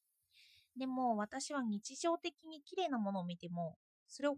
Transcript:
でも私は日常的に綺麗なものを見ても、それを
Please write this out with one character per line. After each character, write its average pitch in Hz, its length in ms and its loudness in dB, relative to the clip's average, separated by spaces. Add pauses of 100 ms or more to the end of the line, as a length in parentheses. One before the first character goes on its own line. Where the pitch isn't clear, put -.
(760)
で 262 100 0
も 254 300 4
私 247 360 -2
は 277 100 0
日 214 320 -2
常 339 220 2
的 339 300 -6
に 320 140 -14
綺 - 160 -8
麗 359 120 2
な 269 80 2
も 202 140 2
の 196 100 0
を 175 40 -2
見 175 120 -4
て 175 120 -8
も、 170 280 -2 (300)
そ - 160 -8
れ 285 60 4
を 285 80 0